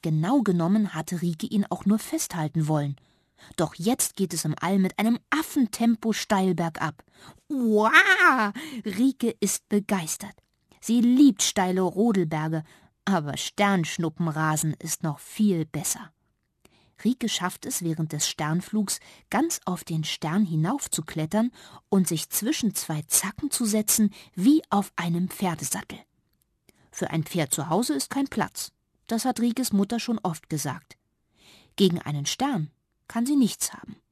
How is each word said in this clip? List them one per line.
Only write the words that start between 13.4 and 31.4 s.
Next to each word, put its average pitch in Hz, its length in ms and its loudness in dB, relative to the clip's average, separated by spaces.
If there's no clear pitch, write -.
ist - 280 -8
noch 156 160 -4
viel 185 460 0
besser. - 480 -8
Rike 240 240 0
schafft - 380 -6
es, - 160 -6
während 160 300 -4
des 147 160 -2
Sternflugs 180 720 -2
ganz 311 360 -2
auf 180 180 -4
den 160 220 -4
Stern 170 400 -2
hinaufzuklettern 170 1080 -2
und 190 180 2
sich - 240 -4
zwischen 226 460 -2
zwei 151 320 -6
Zacken 220 420 -2
zu - 140 -2
setzen, 214 500 0
wie 269 340 6
auf 202 240 0
einem 170 340 -2
Pferdesattel. - 680 -6
Für - 180 -6
ein 160 140 -2
Pferd 156 280 -2
zu 139 160 -4
Hause 233 260 0
ist 277 140 -4
kein 277 200 -2
Platz. - 420 -4
Das 226 160 -2
hat 247 160 -2
Rikes 240 320 0
Mutter 202 260 0
schon 226 240 -4
oft - 260 -6
gesagt. - 480 -6